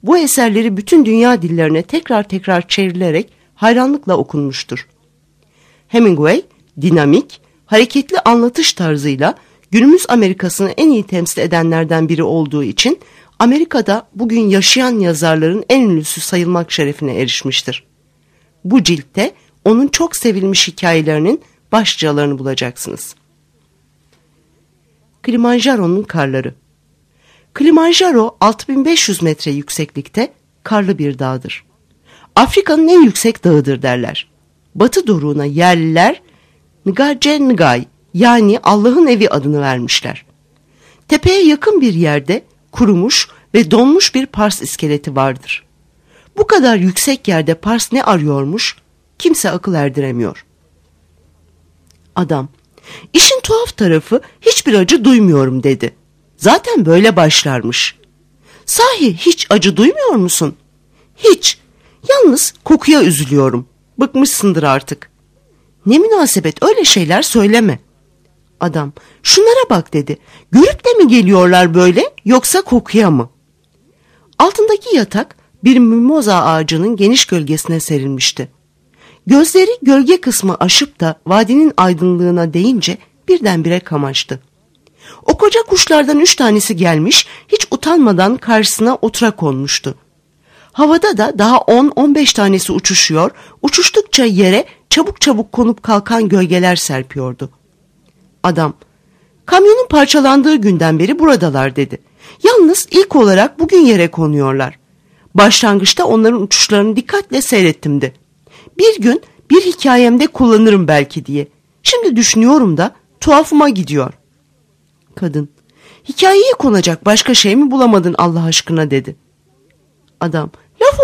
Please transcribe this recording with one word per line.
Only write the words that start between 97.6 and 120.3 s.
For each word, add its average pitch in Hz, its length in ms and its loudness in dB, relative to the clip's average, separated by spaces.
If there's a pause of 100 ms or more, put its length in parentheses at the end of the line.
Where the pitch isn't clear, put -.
Adam, 165 300 -2 (720)
"Kamyonun 415 420 4
parçalandığı 285 680 2
günden 165 440 0
beri 214 200 -2
buradalar." 156 560 0
dedi. - 260 -6 (420)
"Yalnız 392 480 2
ilk 381 240 2
olarak 214 440 2
bugün 339 200 2
yere 202 320 4
konuyorlar. 139 680 -4 (560)
Başlangıçta 202 720 2
onların 220 360 2
uçuşlarını 208 540 0
dikkatle 269 460 -4
seyrettim 156 600 -2
de. 131 120 -6 (640)
Bir 415 240 2
gün 240 200 2 (280)
bir 349 120 6
hikayemde 254 640 2
kullanırım 214 600 2
belki 147 380 -2
diye. 143 220 -6 (360)
Şimdi 453 320 0
düşünüyorum 226 640 2
da 170 180 -2 (240)
tuhafıma 302 500 2
gidiyor." 147 440 -4 (1000)
Kadın, 147 340 -6 (600)
"Hikayeye 392 500 2
konacak 185 460 0
başka 214 280 0
şey 214 220 2
mi 277 160 2
bulamadın 214 460 2
Allah 170 260 0
aşkına?" 160 480 -4
dedi. 139 240 -4 (1040)
Adam, 160 300 -6 (320)